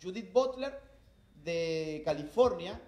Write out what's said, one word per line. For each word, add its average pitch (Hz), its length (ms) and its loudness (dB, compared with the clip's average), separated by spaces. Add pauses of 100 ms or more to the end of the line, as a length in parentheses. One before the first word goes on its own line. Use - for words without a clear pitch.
Judith 185 320 -8
Butler, 262 460 2 (640)
de 160 640 -2
California, 170 840 2